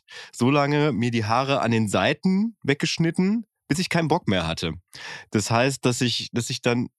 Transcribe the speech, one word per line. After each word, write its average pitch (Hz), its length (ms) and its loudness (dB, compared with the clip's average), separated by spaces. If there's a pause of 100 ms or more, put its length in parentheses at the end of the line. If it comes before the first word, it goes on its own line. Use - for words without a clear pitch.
(300)
so 120 200 2
lange 147 420 2
mir 117 180 0
die 113 140 0
Haare 127 380 0
an 113 80 0
den 110 180 2
Seiten 185 720 0
weggeschnitten, 185 840 0 (220)
bis 147 100 -2
ich 185 100 -4
keinen 165 200 0
Bock 160 200 0
mehr 90 180 0
hatte. 82 280 -4 (560)
Das 107 200 0
heißt, 127 340 2
dass 123 180 2
ich, 113 300 -2
dass - 180 -4
ich 127 100 -6
dann 120 280 0 (100)